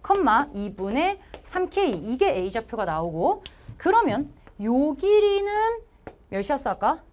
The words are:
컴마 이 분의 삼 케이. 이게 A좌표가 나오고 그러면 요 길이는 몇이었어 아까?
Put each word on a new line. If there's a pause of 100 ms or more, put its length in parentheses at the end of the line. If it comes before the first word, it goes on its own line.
컴마
이
분의 (240)
삼
케이.
이게
A좌표가
나오고 (340)
그러면 (300)
요
길이는 (480)
몇이었어
아까? (100)